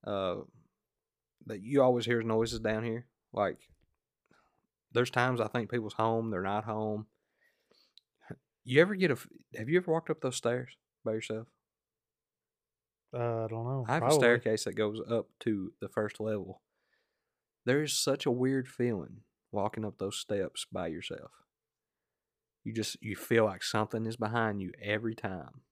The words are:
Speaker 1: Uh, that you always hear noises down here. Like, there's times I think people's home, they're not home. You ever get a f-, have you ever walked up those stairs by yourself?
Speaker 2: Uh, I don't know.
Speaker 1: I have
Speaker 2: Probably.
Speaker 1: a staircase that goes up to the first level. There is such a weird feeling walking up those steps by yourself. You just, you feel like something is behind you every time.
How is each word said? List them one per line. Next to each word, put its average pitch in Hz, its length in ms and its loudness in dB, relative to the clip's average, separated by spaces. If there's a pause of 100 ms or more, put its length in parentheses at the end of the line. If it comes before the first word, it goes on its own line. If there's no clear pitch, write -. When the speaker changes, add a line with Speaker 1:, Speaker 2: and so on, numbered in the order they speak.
Speaker 1:
Uh, 95 300 0 (1120)
that 107 140 -8
you 135 200 4
always 123 240 6
hear 117 160 2
noises 113 380 0
down 110 240 0
here. 117 240 -6 (260)
Like, 98 240 0 (1300)
there's 123 180 2
times 123 320 2
I 107 60 0
think 113 240 -4
people's 110 220 -4
home, 113 360 0
they're 95 140 -2
not 101 220 -2
home. 107 420 -4 (1600)
You 127 180 6
ever 196 120 6
get 185 160 2
a 135 40 4
f-, - 140 -4 (300)
have 110 100 -6
you 165 120 2
ever 180 120 -2
walked 160 200 -2
up 156 100 -4
those 127 140 -2
stairs 123 340 -2 (340)
by 113 100 -2
yourself? 110 340 -6 (1700)
Speaker 2:
Uh, 117 320 -2
I - 40 -6
don't 113 160 -4
know. 131 220 -2
Speaker 1:
I 117 60 2
have 160 100 2
Speaker 2:
Probably. 147 140 6
Speaker 1:
a - 20 6
staircase 120 440 4
that 107 100 -6
goes 107 360 0
up 113 180 -2 (140)
to 98 400 0
the 101 80 -10
first 107 300 -4
level. 104 420 -6 (1040)
There 135 180 4
is 143 100 -2
such - 320 0
a 131 60 4
weird 131 380 0
feeling 113 480 -2 (340)
walking 104 320 -2
up 101 140 -8
those 101 200 -4
steps - 540 -4
by 90 160 -4
yourself. 76 440 -10 (1300)
You 110 100 -8
just, 110 280 -4
you 98 140 -6
feel 113 300 4
like 95 180 -2
something 110 420 0
is 113 100 -4
behind 110 460 0
you 92 100 -6 (100)
every 110 340 -2
time. 92 460 -8 (100)